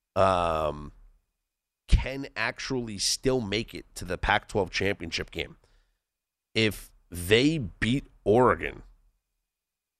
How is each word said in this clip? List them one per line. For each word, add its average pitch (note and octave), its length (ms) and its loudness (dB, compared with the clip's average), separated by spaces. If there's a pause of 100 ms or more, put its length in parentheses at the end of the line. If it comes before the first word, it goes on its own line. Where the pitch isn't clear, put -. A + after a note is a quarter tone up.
(160)
um, D#2+ 760 0 (960)
can C3+ 480 0
actually A#2 600 -6
still B2+ 420 0
make A2 360 -4
it D#2 180 -14
to - 100 -12
the F2 140 -6
Pac-twelve G2 540 0
championship F#2 580 -4
game. - 280 -10 (1000)
If A2 360 -2 (200)
they A2+ 480 4
beat A#2 480 -2 (180)
Oregon, F2+ 560 4 (1200)